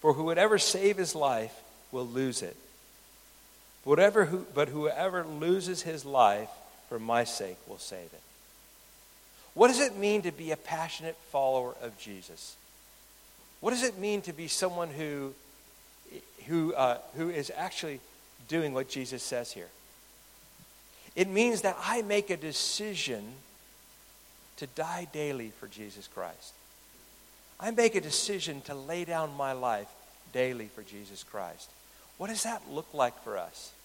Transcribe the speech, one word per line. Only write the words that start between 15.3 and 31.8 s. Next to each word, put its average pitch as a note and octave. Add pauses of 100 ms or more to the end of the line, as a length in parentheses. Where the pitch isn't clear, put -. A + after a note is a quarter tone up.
who, E3
uh, B2+ (180)
who E3
is D#3
actually D#3 (480)
doing D3+
what C3
Jesus C3
says A#2+
here? F2 (1500)
It F#3
means G#3+
that F#3+
I A#3
make G#3
a F3
decision D3+ (1300)
to C#3+
die E3
daily C#3
for B2+
Jesus G2+
Christ. F2 (1040)
I G#3+
make A3+
a F#3
decision D3+
to C#3+
lay D#3
down D#3+
my C3+
life A#2 (440)
daily B2+
for G#2+
Jesus G2+
Christ. F2 (480)